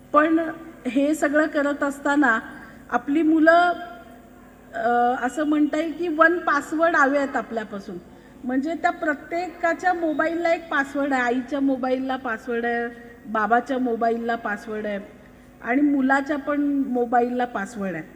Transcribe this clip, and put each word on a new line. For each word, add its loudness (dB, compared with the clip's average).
पण 4
हे 2
सगळं 2
करत 0
असताना 2
आपली 0
मुलं, 6
अ, -2
असं -2
म्हणता 2
येईल -2
की -4
वन 4
पासवर्ड 0
अवे 4
आहेत -2
आपल्यापासून. -8
म्हणजे -2
त्या 0
प्रत्येकाच्या -2
मोबाईलला 0
एक -10
पासवर्ड 0
आहे, 2
आईच्या -2
मोबाईलला 0
पासवर्ड -6
आहे, -4
बाबाच्या 0
मोबाईलला -2
पासवर्ड -6
आहे -4
आणि 2
मुलाच्या 2
पण 0
मोबाईलला 0
पासवर्ड -6
आहे. -8